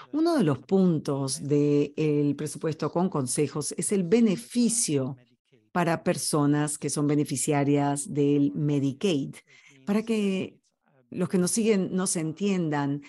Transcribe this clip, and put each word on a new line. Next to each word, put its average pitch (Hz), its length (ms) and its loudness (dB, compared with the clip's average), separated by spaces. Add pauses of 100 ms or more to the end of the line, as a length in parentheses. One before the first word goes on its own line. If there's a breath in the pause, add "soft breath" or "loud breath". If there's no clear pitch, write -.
(120)
Uno 320 240 2
de 226 80 2
los 139 140 2
puntos 151 840 0
del 147 920 2
presupuesto 151 560 -6
con 180 160 0
consejos 147 720 -2
es 185 140 -4
el 190 120 0
beneficio 180 1120 0 (560)
para 170 300 0
personas 147 760 0
que 147 140 -6
son 147 160 -2
beneficiarias 143 1080 0
del 143 400 2
Medicaid. 143 840 -2 (500 soft breath)
Para 208 160 0
que 208 560 -2 (540)
los 180 160 -4
que 196 100 0
nos 175 120 2
siguen 208 420 0
no 185 140 -2
se 180 140 -2
entiendan, 156 880 -2